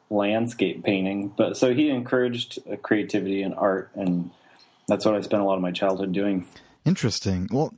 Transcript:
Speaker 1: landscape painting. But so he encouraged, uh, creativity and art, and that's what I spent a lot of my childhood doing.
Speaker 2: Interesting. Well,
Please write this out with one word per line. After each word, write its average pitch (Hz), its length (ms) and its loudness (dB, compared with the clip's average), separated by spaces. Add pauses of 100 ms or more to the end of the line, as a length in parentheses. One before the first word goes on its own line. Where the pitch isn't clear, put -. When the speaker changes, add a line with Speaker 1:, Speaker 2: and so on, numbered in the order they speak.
Speaker 1:
landscape 104 760 0
painting. 98 460 0
But - 260 0
so 127 180 4
he 151 160 2
encouraged, 123 680 -2 (100)
uh, 104 60 -4
creativity 98 680 0
and 95 120 -4
art, 95 400 0
and 87 360 -2 (580)
that's 101 160 0
what 107 100 4
I 101 60 0
spent 104 200 0
a 98 40 2
lot 98 100 4
of 95 60 -2
my 90 100 0
childhood 95 400 0
doing. 98 340 0 (380)
Speaker 2:
Interesting. 104 680 0
Well, 147 280 0